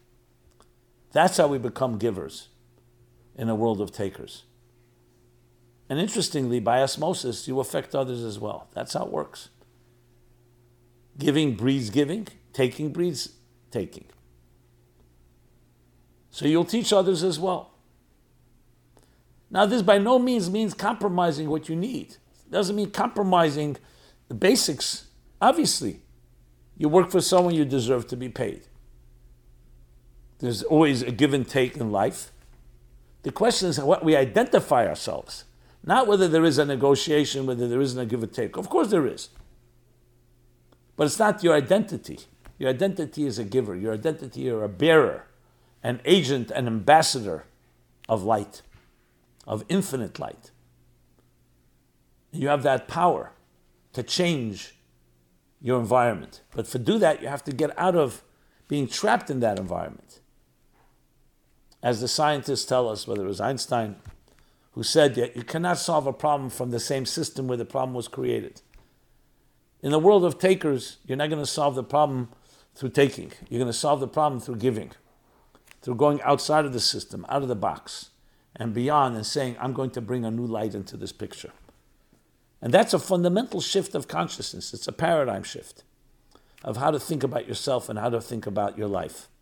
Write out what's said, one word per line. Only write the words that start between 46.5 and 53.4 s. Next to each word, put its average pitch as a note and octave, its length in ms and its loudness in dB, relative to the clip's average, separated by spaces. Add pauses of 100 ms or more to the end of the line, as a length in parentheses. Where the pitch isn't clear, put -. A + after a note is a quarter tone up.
an B2 160 -2
ambassador A2+ 800 4 (640)
of A2 140 0
light, G#2 380 -2 (840)
of A2 220 -4
infinite C#3 500 -4
light. - 320 -12 (1800)
You C#3+ 180 -4
have C#3+ 140 2
that C3 260 0
power E3+ 420 0 (600)